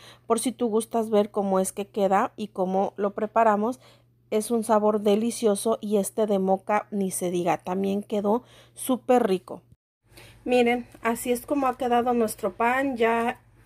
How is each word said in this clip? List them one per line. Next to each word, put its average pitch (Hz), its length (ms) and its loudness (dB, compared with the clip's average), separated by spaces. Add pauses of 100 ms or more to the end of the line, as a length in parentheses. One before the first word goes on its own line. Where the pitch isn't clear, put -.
(260)
por 226 140 0
si 247 120 -4
tú 240 180 -4
gustas 220 400 -2
ver 208 200 2
cómo 196 300 0
es 190 120 -2
que 202 140 -8
queda 196 480 0
y 214 140 -8
cómo 190 480 -2
lo 202 160 -2
preparamos. 214 680 0 (520)
Es 214 200 -2
un 233 140 0
sabor 214 380 2
delicioso 220 800 2
y 208 160 0
este 196 260 -2
de 208 140 0
moca 190 520 0
ni 196 200 -2
se 180 200 -6
diga, 170 280 0
también 196 440 -4
quedó 208 400 -2 (300)
súper 247 540 0
rico. 185 340 -4 (840)
Miren, 247 420 2 (160)
así 233 300 -2
es 240 120 -4
como 285 220 -2
ha 254 100 0
quedado 240 380 0
nuestro 220 380 -2
pan. 247 440 0
Ya, 233 440 0 (260)